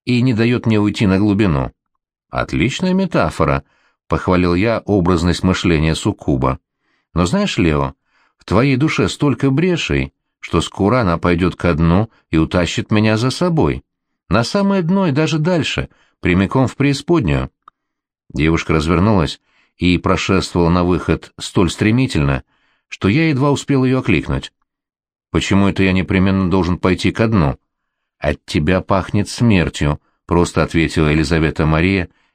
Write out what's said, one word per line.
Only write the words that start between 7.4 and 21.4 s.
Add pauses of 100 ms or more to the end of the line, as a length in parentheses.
Лео, (440)
в
твоей
душе
столько
брешей, (260)
что
скоро
она
пойдёт
ко
дну (200)
и
утащит
меня
за
собой. (460)
На
самое
дно
и
даже
дальше, (300)
прямиком
в
преисподнюю». (800)
Девушка
развернулась (340)
и
прошествовала
на
выход
столь